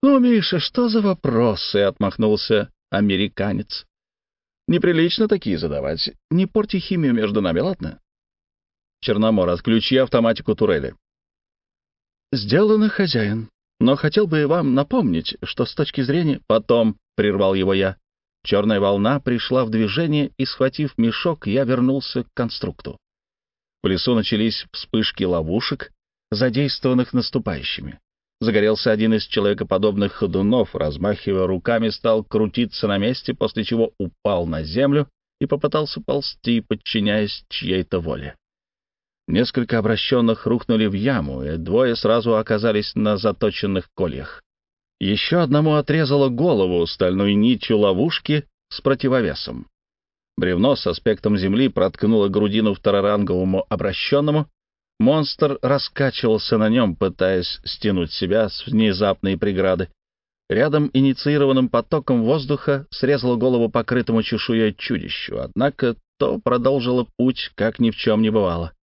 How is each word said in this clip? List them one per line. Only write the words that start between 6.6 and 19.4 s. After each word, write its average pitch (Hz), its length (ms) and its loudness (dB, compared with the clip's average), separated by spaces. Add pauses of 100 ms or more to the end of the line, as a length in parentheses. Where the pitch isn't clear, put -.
химию 165 340 0
между 107 280 0
нами, 87 200 0
ладно? 95 400 -6 (1000)
Черномор, 107 500 0
отключи 113 460 0
автоматику 117 580 2
турели. 80 400 0 (1400)
"Сделано, 202 560 2
хозяин. 113 600 -2 (300)
Но 127 180 4
хотел 175 300 2
бы 156 140 0
и 147 40 2
вам 147 300 2
напомнить, 139 680 0
что - 240 -4
с - 80 -14
точки - 260 -4
зрения..." 143 460 0
"Потом", — 110 500 2 (200)
прервал 98 380 2
его 95 200 2
я. 95 220 0 (480)
Чёрная 101 360 2
волна 101 400 0
пришла 123 440 -2